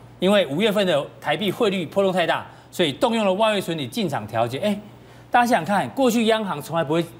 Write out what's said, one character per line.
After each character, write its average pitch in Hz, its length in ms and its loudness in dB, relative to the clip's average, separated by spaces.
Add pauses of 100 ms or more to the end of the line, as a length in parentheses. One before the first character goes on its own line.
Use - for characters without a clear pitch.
(200)
因 180 100 2
为 202 180 4
五 147 140 -2
月 220 100 2
份 196 140 0
的 151 200 2 (160)
台 151 160 -2
币 196 120 -2
汇 208 200 0
率 190 160 -2
波 196 180 -2
动 190 80 2
太 170 160 0
大， 139 180 -2 (240)
所 - 160 0
以 143 60 0
动 233 240 0
用 220 100 0
了 190 80 2
外 214 200 2
汇 196 80 -2
存 165 160 -6
底 139 100 -6
进 185 220 -4
场 113 180 -6
调 113 180 0
节。 120 120 -6
哎， 202 200 -2 (540)
大 247 100 6
家 240 40 4
想 233 140 2
想 160 60 -4
看， 175 260 0
过 262 200 2
去 226 140 0
央 220 180 2
行 156 180 -6
从 143 140 -10
来 165 80 0
不 143 100 -2
会 170 100 2 (160)